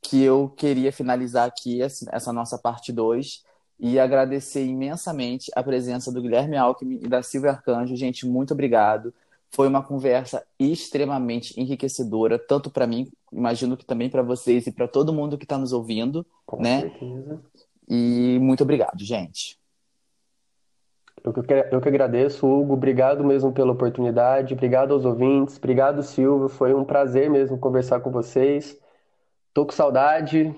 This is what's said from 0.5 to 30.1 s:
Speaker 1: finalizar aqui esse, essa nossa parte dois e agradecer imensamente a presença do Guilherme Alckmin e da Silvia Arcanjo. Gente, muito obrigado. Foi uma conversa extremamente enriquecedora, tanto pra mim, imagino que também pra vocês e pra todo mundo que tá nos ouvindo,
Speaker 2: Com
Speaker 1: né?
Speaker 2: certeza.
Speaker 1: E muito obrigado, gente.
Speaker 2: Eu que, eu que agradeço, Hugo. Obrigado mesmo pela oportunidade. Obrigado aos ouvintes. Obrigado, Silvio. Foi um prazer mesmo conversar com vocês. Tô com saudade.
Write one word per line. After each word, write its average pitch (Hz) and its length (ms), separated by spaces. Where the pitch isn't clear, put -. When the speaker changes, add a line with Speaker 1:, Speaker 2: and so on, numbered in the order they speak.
Speaker 1:
finalizar 123 560
aqui 123 360
esse, 135 280
essa 117 220
nossa 120 260
parte 120 320
dois 117 540
e 120 220
agradecer 135 640
imensamente 131 920
a 127 80
presença 127 480
do 123 120
Guilherme 127 340
Alckmin 131 460
e - 40
da 127 160
Silvia 139 280
Arcanjo. 123 440
Gente, 127 320
muito 131 280
obrigado. 113 580
Foi 135 180
uma 139 140
conversa 131 600
extremamente 135 1000
enriquecedora, 120 760
tanto 139 320
pra 127 160
mim, 117 260
imagino 120 460
que - 80
também 120 240
pra 131 140
vocês 123 440
e 113 60
pra 120 160
todo 156 240
mundo 147 240
que 143 80
tá 143 140
nos 127 160
ouvindo, 120 500
Speaker 2:
Com - 160
Speaker 1:
né? 123 180
Speaker 2:
certeza. 135 600
Speaker 1:
E 120 540
muito 131 220
obrigado, 131 380
gente. 101 600
Speaker 2:
Eu 117 80
que, 127 80
eu 127 100
que 131 80
agradeço, 135 580
Hugo. 139 260
Obrigado 135 500
mesmo 139 300
pela 127 200
oportunidade. 123 840
Obrigado 127 380
aos 135 120
ouvintes. 131 520
Obrigado, 135 460
Silvio. 135 460
Foi 135 260
um 135 100
prazer 139 460
mesmo 135 280
conversar 127 420
com 127 100
vocês. 135 640
Tô 147 100
com 143 60
saudade. 151 880